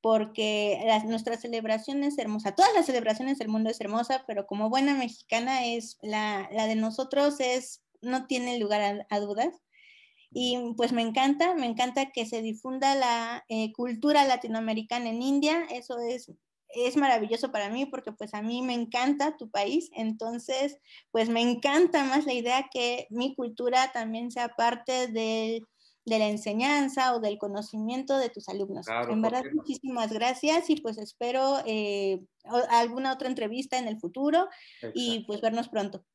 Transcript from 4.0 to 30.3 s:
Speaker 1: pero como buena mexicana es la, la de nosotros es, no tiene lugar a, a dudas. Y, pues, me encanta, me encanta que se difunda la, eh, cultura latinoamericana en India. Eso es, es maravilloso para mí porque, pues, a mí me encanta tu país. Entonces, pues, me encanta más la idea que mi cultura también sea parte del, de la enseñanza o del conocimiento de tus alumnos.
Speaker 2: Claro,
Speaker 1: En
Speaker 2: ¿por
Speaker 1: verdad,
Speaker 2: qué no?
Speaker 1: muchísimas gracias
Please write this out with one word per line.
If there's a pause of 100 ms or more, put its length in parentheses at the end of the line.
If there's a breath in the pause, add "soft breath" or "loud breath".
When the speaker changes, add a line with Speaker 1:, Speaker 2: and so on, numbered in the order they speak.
Speaker 1:
pero
como
buena
mexicana
es
la,
la
de
nosotros
es, (180)
no
tiene
lugar
a,
a
dudas. (680 soft breath)
Y,
pues,
me
encanta,
me
encanta
que
se
difunda
la,
eh,
cultura
latinoamericana
en
India.
Eso
es, (380)
es
maravilloso
para
mí
porque,
pues,
a
mí
me
encanta
tu
país.
Entonces, (340 loud breath)
pues,
me
encanta
más
la
idea
que
mi
cultura
también
sea
parte
del, (400 soft breath)
de
la
enseñanza
o
del
conocimiento
de
tus
alumnos.
Speaker 2:
Claro,
Speaker 1:
En
Speaker 2:
¿por
Speaker 1:
verdad,
Speaker 2:
qué
no?
Speaker 1:
muchísimas
gracias